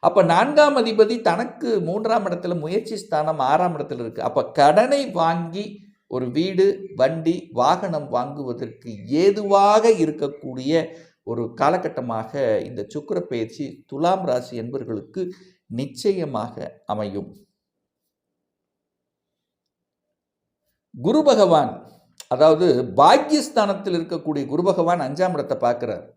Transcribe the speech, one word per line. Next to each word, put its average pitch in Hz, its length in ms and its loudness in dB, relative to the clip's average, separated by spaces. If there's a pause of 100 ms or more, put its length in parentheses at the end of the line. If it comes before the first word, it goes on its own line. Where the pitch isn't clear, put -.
அப்ப 180 200 4
நான்காம் 269 540 4
அதிபதி 220 440 2
தனக்கு 226 480 -2 (120)
மூன்றாம் 214 460 -2
இடத்துல 175 320 -4
முயற்சி 202 380 -6
ஸ்தானம் 151 460 -4
ஆறாம் 160 320 2
இடத்துல 131 280 -8
இருக்கு. - 180 -8
அப்ப - 180 -2 (120)
கடனை 220 500 6 (100)
வாங்கி 170 540 -2 (460)
ஒரு 127 200 -4
வீடு, 185 340 0 (300)
வண்டி, 160 400 0 (180)
வாகனம் 156 560 0
வாங்குவதற்கு 123 800 -8 (240)
ஏதுவாக 202 760 4
இருக்கக்கூடிய 147 840 -2 (520)
ஒரு 117 180 -6 (100)
காலகட்டமாக 131 760 -2 (340)
இந்த 110 240 -10
சுக்கிர 151 300 -6
பெயர்ச்சி 120 460 -8 (220)
துலாம் 170 380 -2
ராசி 127 340 -4
என்பவர்களுக்கு 120 600 -10 (480)
நிச்சயமாக 139 840 -6 (300)
அமையும். 104 440 -8 (3750)
குரு 214 280 2
பகவான், 175 480 4 (580)
அதாவது 156 380 4 (280)
பாக்கியஸ்தானத்தில் 196 1040 2
இருக்கக்கூடிய 156 480 -6
குரு 151 180 -2
பகவான் 175 420 0
அஞ்சாம் 165 320 -2
இடத்தை 135 200 -4
பார்க்கிறார். 120 480 -2 (120)